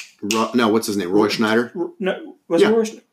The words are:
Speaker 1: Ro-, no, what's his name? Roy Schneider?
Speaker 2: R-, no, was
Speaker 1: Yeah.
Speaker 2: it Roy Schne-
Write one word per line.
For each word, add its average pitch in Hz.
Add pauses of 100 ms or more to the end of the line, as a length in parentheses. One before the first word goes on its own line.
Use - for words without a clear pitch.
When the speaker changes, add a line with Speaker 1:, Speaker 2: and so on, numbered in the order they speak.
(220)
Speaker 1:
Ro-, 110
no, 120
what's 110
his 104
name? 90
Roy 104
Schneider? 113
Speaker 2:
R-, 170 (100)
no, - (120)
was 170
Speaker 1:
Yeah. 208
Speaker 2:
it -
Roy 226
Schne- 214 (120)